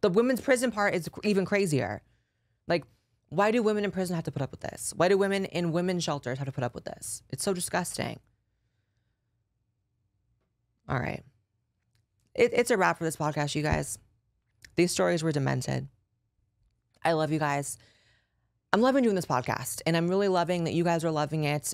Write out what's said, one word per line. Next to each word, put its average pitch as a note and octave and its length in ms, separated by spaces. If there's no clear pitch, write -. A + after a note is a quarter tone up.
the G#3 80
women's A#3 320
prison B3+ 280
part G3+ 240
is E3+ 140
cr-, - 160
even G3 220
crazier. D3 560
Like, E3+ 160
why G3 220
do A#3 120
women G#3 220
in F#3+ 60
prison F#3 240
have E3 100
to C#3+ 60
put - 100
up C3 100
with - 80
this? - 380
Why E3 100
do G3 100
women G3 280
in E3+ 260
women's F3 320
shelters C#3 360
have C3+ 80
to C3+ 40
put B2+ 140
up A#2+ 100
with - 80
this? - 460
It's - 140
so G3+ 100
disgusting. - 640
All C#3 100
right. - 240
It, A#3+ 180
it's A#3+ 180
a A3+ 60
wrap E3+ 200
for E3+ 80
this D#3+ 100
podcast, D3 400
you D3+ 60
guys. D3+ 380
These F3 160
stories F3 320
were D#3+ 80
demented. C3+ 560
I E3 80
love D#3 180
you D#3 80
guys. C#3+ 380
I'm G3+ 100
loving C4 220
doing G#3+ 120
this F3 100
podcast, B2 600
and E3 100
I'm E3+ 100
really G3 200
loving F3 380
that B2 80
you E3+ 100
guys E3 200
are E3 60
loving D3+ 340
it. D3 300